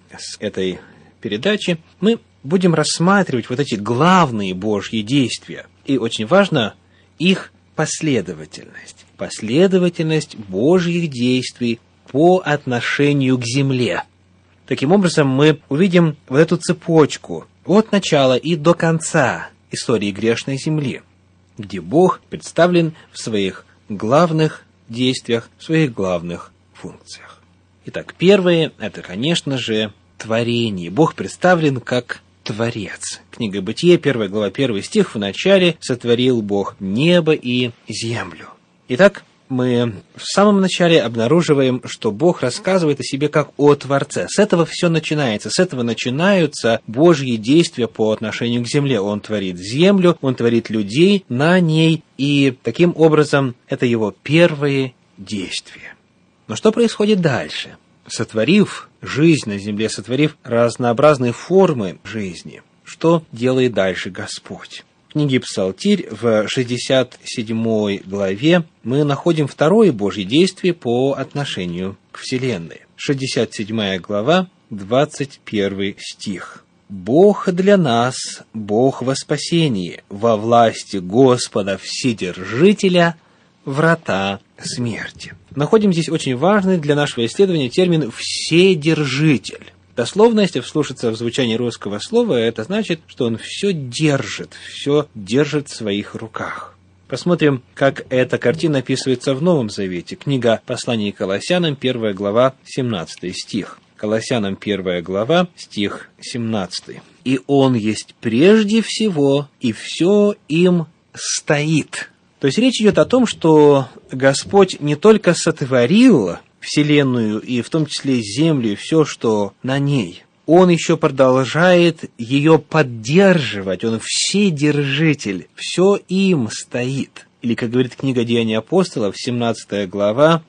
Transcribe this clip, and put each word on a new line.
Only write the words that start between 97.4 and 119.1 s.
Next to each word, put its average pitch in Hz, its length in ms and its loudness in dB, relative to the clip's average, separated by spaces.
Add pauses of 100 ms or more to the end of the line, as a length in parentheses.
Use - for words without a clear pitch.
как - 360 0
эта 127 280 0
картина 151 420 0
описывается 131 540 -2
в 131 80 -6
Новом 156 280 2
Завете. 92 480 -8
Книга 117 480 0
Послания 110 480 -4
к - 40 -18
Колоссянам, 143 600 -2
первая 117 360 -4
глава, 104 420 0 (100)
семнадцатый 95 680 -6
стих. - 460 -8 (160)
Колоссянам 107 640 -2
первая 92 440 -4
глава, 113 540 0
стих - 540 -8 (100)
семнадцатый. 110 800 -8 (240)
«И 131 240 -2
Он 135 280 4
есть 107 440 -4
прежде 202 640 4
всего, 143 640 0 (140)
и 123 100 0
всё 208 640 2 (140)
им 170 380 2 (260)
стоит». - 960 -2 (300)
То 139 60 2
есть 135 120 0
речь 247 200 2
идёт 208 200 4
о 151 60 6
том, 247 200 2
что 147 640 4 (240)
Господь 139 680 2
не 147 160 -2
только 208 380 4
сотворил 135 1040 4 (240)
Вселенную, 131 800 2
и 120 220 -4
в - 80 -6
том 156 180 -2
числе 131 340 -2
Землю, 117 520 0
и - 20 -6
всё, 156 280 2
что 107 500 -2 (100)